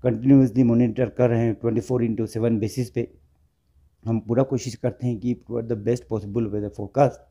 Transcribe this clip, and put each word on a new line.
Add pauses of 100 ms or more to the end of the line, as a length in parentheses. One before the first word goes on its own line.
कंटिन्यूअसली
मॉनिटर
कर
रहे
हैं
ट्वेंटी
फ़ोर
इंटू
सेवन
basis
पे, (960)
हम
पूरा
कोशिश
करते
हैं
कि
toward
the
best
possible
weather
forecast। (180)